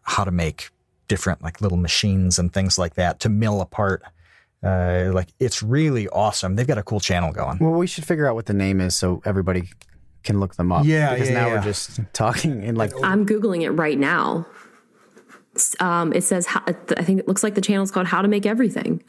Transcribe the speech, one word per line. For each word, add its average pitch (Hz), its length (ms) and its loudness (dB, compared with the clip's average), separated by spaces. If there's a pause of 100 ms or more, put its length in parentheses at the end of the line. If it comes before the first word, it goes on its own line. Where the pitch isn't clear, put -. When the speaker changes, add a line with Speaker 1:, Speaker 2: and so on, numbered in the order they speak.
Speaker 1:
how - 200 0
to 95 60 -4
make 85 400 -2 (380)
different, 95 340 -2
like, 85 200 -8
little 92 180 0
machines 92 580 2
and 87 160 0
things 95 240 0
like 87 160 -2
that 87 280 0
to 117 80 0
mill 107 320 0
apart. 98 420 -2 (600)
Uh, 90 500 0
like, 92 160 0 (100)
it's 123 240 -2
really 127 460 0
awesome. 98 460 0
They've 120 120 0
got 143 100 2
a 101 60 -4
cool 107 160 -4
channel 87 320 0
going. - 280 -4
Speaker 2:
Well, 160 120 2
we 170 160 2
should 165 180 -8
figure 151 220 0
out 117 80 0
what 113 100 -6
the 107 80 -2
name 98 260 2
is 90 160 0
so 90 300 0
everybody 92 440 0 (540)
can 104 160 0
look 98 180 -2
them 90 140 2
up. 113 140 4
Speaker 1:
Yeah, 151 300 4
Speaker 2:
Because 131 140 0
Speaker 1:
yeah, 127 60 2
Speaker 2:
now 117 120 2
Speaker 1:
yeah. 117 80 0
Speaker 2:
we're 104 80 0
just - 360 -6 (140)
talking 120 500 0
in, 117 120 -2
like, 110 160 0 (120)
Speaker 3:
I'm 196 220 2
Googling 202 380 0
it 147 80 -2
right 151 260 0
now. 156 480 0 (1120)
S-, - 240 -2
um, 170 340 0
it 180 100 2
says, 180 240 0
how, - 200 0
I 175 60 0 (300)
think 190 160 2
it - 80 -6
looks 190 160 0
like 208 120 0
the 202 60 0
channel's 196 300 0
called 180 160 -2
How 175 140 0
to 196 60 4
Make 208 180 2
Everything. 214 640 0